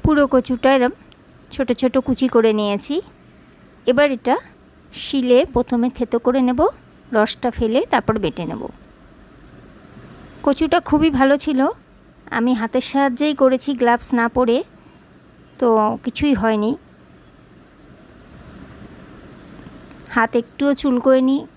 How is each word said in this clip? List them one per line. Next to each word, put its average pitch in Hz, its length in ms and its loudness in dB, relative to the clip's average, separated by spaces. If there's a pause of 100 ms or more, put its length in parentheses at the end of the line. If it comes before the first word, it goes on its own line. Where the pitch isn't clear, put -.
পুরো 294 260 4
কচুটা 254 460 0
এরম 247 200 2 (580)
ছোট 262 220 -6
ছোট 254 240 -2
কুচি 254 300 0
করে 226 260 4
নিয়েছি। 208 420 -4 (920)
এবার 269 240 4
এটা 247 240 -2 (580)
শিলে 254 520 2
প্রথমে 247 440 -2
থেতো 240 300 -4
করে 247 220 0
নেব, 247 180 0 (520)
রসটা 226 400 0
ফেলে 233 280 -2 (100)
তারপর 226 300 0
বেটে 175 260 -6
নেব। - 160 -10 (1800)
কচুটা 311 360 2
খুবই 311 300 2
ভালো 269 280 4
ছিল, 277 220 -2 (720)
আমি 233 220 0
হাতের 226 360 -2
সাহায্যেই 277 460 0
করেছি 262 380 2
গ্লাভস 240 400 0
না 233 160 0
পরে, 247 280 0 (1000)
তো 254 100 0 (340)
কিছুই 285 320 -2
হয়নি। 220 380 0 (3500)
হাত 226 260 -2
একটুও 277 380 -2
চুলকোয়নি 262 640 0 (200)